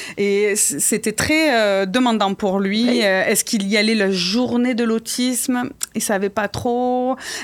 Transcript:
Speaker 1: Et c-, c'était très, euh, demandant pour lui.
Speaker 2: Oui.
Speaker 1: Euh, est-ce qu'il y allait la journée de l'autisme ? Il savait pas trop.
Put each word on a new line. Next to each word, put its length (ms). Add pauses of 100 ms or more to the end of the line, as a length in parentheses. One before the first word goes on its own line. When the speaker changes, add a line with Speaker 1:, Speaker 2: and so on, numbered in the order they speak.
(160)
Speaker 1:
Et 400
c-, 240
c'était 320
très, 440
euh, 300
demandant 480
pour 240
lui. 300
Speaker 2:
Oui. 160
Speaker 1:
Euh, 220
est-ce 180
qu'il 240
y 80
allait 180
la 160
journée 640
de 80
l'autisme ? 880 (260)
Il 80
savait 280
pas 180
trop. 680 (300)